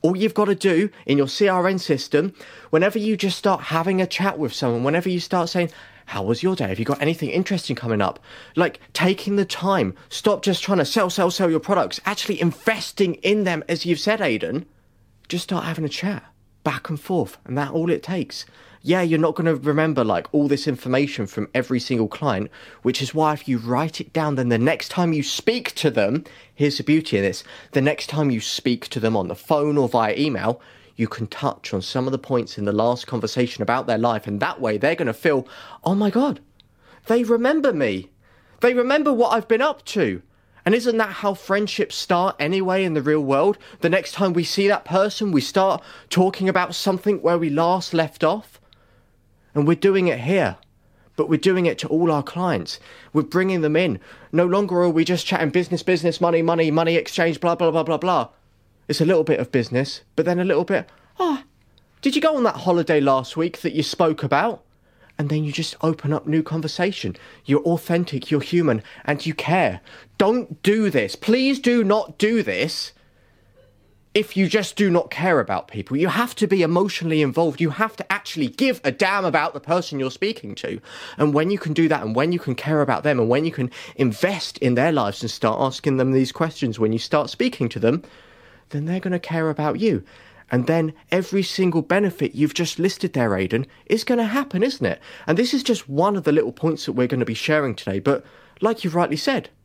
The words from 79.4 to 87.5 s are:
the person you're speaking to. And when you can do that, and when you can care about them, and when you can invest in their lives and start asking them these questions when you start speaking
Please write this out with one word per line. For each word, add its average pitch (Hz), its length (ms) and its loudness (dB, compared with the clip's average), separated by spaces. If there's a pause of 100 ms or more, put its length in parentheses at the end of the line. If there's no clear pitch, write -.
the 143 80 -10
person 165 380 -2
you're 131 120 -2
speaking 185 440 -6
to. - 260 -8 (380)
And 151 160 4
when 156 160 2
you 202 80 0
can 151 160 -4
do 165 140 4
that, 151 140 2
and 110 140 -2
when 165 160 2
you 175 60 0
can 135 160 -4
care 151 260 0
about 135 220 0
them, 143 180 2
and 110 80 2
when 135 160 2
you 160 80 -2
can 127 180 -4 (240)
invest 156 640 0
in 123 180 2
their 131 160 2
lives 117 300 -2
and 117 100 -6
start - 300 -2
asking 135 380 -2
them 131 140 2
these 131 200 2
questions 143 460 -4
when 110 160 2
you 113 40 -2
start 147 300 -2
speaking 240 400 -2